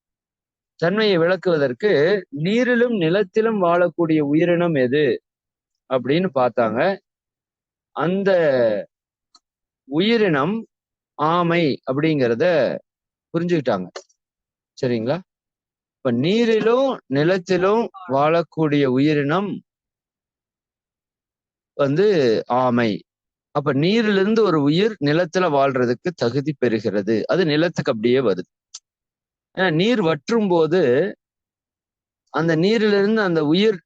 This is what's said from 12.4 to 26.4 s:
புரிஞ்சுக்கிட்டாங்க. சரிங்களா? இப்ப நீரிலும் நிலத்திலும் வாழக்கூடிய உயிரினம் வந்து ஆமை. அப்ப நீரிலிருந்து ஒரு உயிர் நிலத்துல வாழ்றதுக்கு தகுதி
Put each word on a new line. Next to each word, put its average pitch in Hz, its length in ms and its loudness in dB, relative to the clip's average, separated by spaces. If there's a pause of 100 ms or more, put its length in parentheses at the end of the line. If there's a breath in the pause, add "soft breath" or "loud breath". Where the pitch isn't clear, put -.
புரிஞ்சுக்கிட்டாங்க. 143 540 -2 (920)
சரிங்களா? 120 400 -2 (800)
இப்ப 127 140 -4
நீரிலும் 220 760 2 (200)
நிலத்திலும் 180 760 0 (240)
வாழக்கூடிய 147 800 0
உயிரினம் 147 640 0 (2250)
வந்து 147 300 2 (480)
ஆமை. 120 360 2 (640)
அப்ப 147 180 -2
நீரிலிருந்து 208 720 2
ஒரு 165 180 2
உயிர் 180 340 2 (100)
நிலத்துல 165 440 0
வாழ்றதுக்கு 135 640 0
தகுதி 135 380 -2